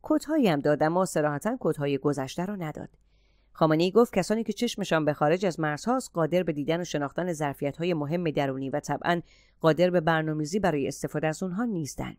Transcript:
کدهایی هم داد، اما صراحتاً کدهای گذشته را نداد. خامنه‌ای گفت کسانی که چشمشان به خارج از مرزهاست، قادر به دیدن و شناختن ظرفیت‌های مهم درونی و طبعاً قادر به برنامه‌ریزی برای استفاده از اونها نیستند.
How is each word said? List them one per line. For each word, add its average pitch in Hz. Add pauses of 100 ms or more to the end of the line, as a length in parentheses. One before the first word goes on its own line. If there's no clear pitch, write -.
کدهایی 302
هم 151
داد، 147
اما 170
صراحتاً 151
کدهای 143
گذشته 139
را 208
نداد. 165 (600)
خامنه‌ای 160
گفت 233
کسانی 214
که 208
چشمشان 185
به 147
خارج 160
از 170
مرزهاست، 160
قادر 170
به 170
دیدن 147
و -
شناختن 165
ظرفیت‌های 147
مهم 156
درونی 135
و 147
طبعاً 165 (380)
قادر 160
به 175
برنامه‌ریزی 156
برای 156
استفاده 156
از 156
اونها 190
نیستند. 160